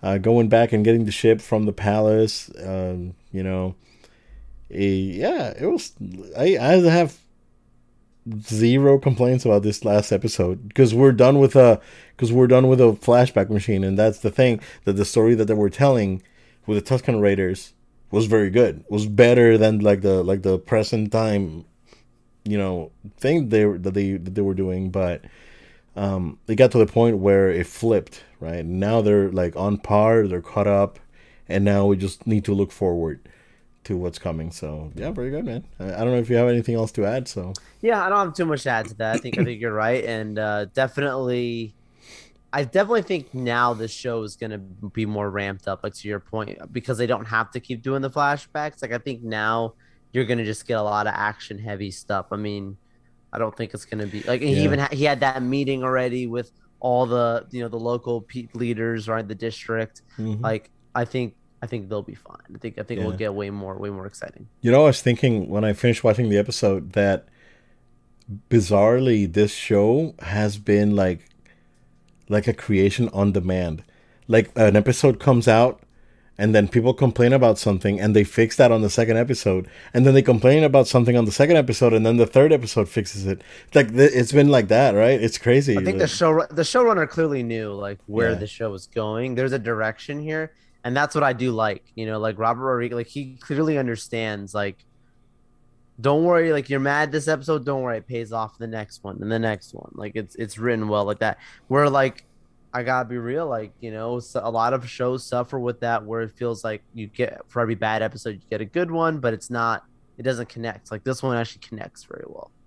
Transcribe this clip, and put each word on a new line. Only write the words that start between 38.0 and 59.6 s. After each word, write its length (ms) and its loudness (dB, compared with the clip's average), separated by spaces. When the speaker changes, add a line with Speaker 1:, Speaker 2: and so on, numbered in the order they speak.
Speaker 2:
I 60 -2
don't 80 0
have 160 -2
too 120 -4
much 180 -4
to 80 -2
add 160 -2
to 80 -14
that. 200 -4
I 40 -2
think, 180 -8
I 60 2
think 180 -6
you're 120 -4
right, 300 -2
and, 360 -8
uh, 340 -4
definitely, 1040 -4
I 120 -4
definitely 400 -2
think 320 -8
now 400 0
this 160 -10
show 320 -8
is 120 -14
gonna 220 -12
be 480 -10
more 240 -4
ramped 380 -6
up, 160 -8
like, 120 -10
to 120 -16
your 120 -6
point, 380 -10
because 240 -6
they 80 -2
don't 200 -4
have 260 -4
to 80 -10
keep 240 -12
doing 180 -4
the 80 -6
flashbacks. 720 -6
Like, 100 -10
I 60 -6
think 240 -10
now 540 -4
you're 120 -2
gonna 200 -4
just 200 -10
get 140 -4
a 40 -4
lot 220 -2
of 100 -4
action 440 -8
heavy 320 -10
stuff. 400 -8
I 60 -8
mean, 400 -10
I 40 -8
don't 180 -6
think 200 -10
it's 100 -14
gonna 220 -10
be 160 -12
like, 180 -4
he 140 -2
Speaker 1:
Yeah. 80 2
Speaker 2:
even 160 0
ha-, 140 -4
he 100 -4
had 160 0
that 240 -2
meeting 400 -4
already 420 -2
with 240 -8
all 260 0
the, 460 -2
you 100 -10
know, 60 -8
the 120 -10
local 420 -6
pe-, 340 -16
leaders, 520 -6
right, 200 -4
the 80 -12
district. 640 -8